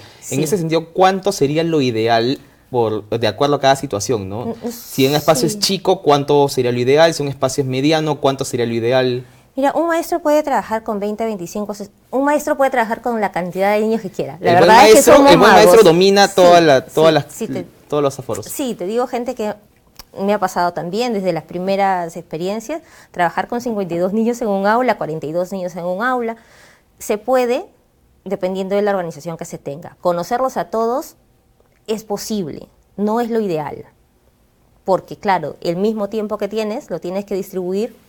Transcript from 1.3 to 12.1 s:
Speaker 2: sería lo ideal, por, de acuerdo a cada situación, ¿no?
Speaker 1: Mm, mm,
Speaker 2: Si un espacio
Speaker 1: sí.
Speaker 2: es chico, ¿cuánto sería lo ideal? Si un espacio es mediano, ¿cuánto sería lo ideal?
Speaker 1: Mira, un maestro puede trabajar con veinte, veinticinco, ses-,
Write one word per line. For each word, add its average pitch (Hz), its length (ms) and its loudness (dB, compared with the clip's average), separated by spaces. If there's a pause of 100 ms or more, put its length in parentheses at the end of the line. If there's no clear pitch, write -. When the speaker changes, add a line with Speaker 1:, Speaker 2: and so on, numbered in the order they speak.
Speaker 2:
sería 151 320 0
lo 160 160 0
ideal, 117 580 0 (320)
por, 110 380 -2
de 113 180 -2
acuerdo 143 300 0
a 131 40 -2
cada 135 160 4
situación, 107 520 -4
¿no? 107 180 -10
Speaker 1:
Mm, 226 40 -8 (160)
mm, 240 60 -8
Speaker 2:
Si - 340 -2
un 139 80 0
espacio 240 340 2
Speaker 1:
sí. 214 80 -6
Speaker 2:
es - 60 -12
chico, 190 400 -2
¿cuánto 143 480 2
sería 120 220 -2
lo 123 80 -2
ideal? 151 340 4
Si - 80 -6
un 143 80 -4
espacio 135 320 -4
es 131 60 -2
mediano, 147 520 0
¿cuánto 135 240 0
sería 120 220 -4
lo 117 80 -4
ideal? 123 520 0 (280)
Speaker 1:
Mira, 269 200 0
un 311 120 0
maestro 330 340 -2
puede 302 220 0
trabajar 220 400 -4
con 220 160 -6
veinte, 208 260 -6
veinticinco, 208 500 -8
ses-, 202 160 -14 (200)